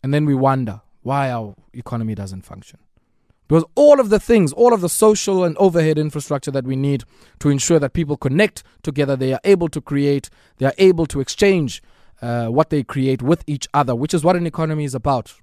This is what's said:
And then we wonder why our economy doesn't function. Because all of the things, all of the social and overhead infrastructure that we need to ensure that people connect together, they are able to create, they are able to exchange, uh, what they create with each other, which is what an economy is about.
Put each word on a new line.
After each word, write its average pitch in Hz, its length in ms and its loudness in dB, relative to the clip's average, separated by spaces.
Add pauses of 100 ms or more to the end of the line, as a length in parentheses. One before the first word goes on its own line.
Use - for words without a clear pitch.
And 135 120 -2
then 151 120 2
we 143 80 2
wonder 131 460 0 (220)
why 135 300 -4
our 110 240 -10 (180)
economy 113 420 -8
doesn't 95 300 -12
function. - 340 -20 (720)
Because 160 160 4 (100)
all 285 240 8
of 226 100 0
the 208 120 2
things, 202 320 2
all 240 200 4
of 208 60 0
the 175 80 -4
social 196 560 2
and 165 140 -2
overhead 165 400 2
infrastructure 151 540 -6
that 131 120 -4
we 131 140 -4
need 139 260 -2 (360)
to 147 100 2
ensure 143 300 2
that 143 120 -2
people 147 240 -4
connect 151 480 -2 (200)
together, 139 340 -2
they 131 160 -2
are 127 100 -6
able 180 240 2
to 147 140 -8
create, 143 480 -2 (300)
they 131 60 0
are 135 120 0
able 180 300 4
to 143 120 -6
exchange, 170 640 0 (380)
uh, 120 260 -4
what 127 220 0
they 147 140 -2
create 131 380 -4
with 147 260 0
each 147 260 -8
other, 135 220 0
which 135 180 -4
is 156 100 -2
what 180 140 2
an 175 100 -4
economy 156 380 -4
is 131 100 -10
about. 131 480 -4